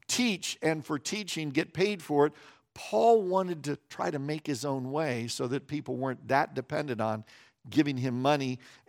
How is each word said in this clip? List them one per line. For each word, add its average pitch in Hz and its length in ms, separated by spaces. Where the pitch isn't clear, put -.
teach, 226 560
and 156 200
for 156 140
teaching 165 540
get 156 220
paid 196 280
for 147 240
it. 151 80
Paul 226 480
wanted 180 440
to 143 120
try - 200
to 151 80
make 147 300
his 139 180
own 135 260
way 131 360
so 131 220
that 139 180
people 139 300
weren't 127 320
that 139 260
dependent 135 440
on 110 260
giving 143 280
him 123 220
money, 135 380